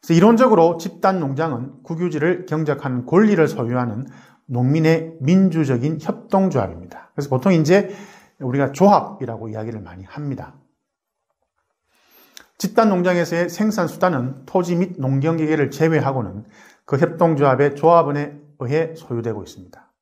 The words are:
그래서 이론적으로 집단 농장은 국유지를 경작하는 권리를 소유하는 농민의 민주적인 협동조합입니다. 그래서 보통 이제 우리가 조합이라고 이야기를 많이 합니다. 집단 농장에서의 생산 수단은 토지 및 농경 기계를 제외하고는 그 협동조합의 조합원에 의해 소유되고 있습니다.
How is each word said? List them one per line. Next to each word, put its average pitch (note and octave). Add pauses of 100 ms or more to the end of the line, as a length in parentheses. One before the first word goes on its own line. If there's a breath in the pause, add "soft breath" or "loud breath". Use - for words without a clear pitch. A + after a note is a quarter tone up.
그래서 E3
이론적으로 G3
집단 F#3+
농장은 C3+
국유지를 E3+
경작하는 C#3
권리를 F#3
소유하는 A#2+ (400 loud breath)
농민의 D#3
민주적인 D#3
협동조합입니다. B2
그래서 C#3+
보통 C3
이제 F3+ (440 loud breath)
우리가 C3+
조합이라고 C#3
이야기를 A2
많이 F#2+
합니다. B2 (2000 soft breath)
집단 A3
농장에서의 F3
생산 G3+
수단은 C#3
토지 F3
및 F3+
농경 C3+
기계를 D3+
제외하고는 C3+ (400 soft breath)
그 C#3
협동조합의 C#3+
조합원에 D3 (200)
의해 D3
소유되고 A2+
있습니다. - (100)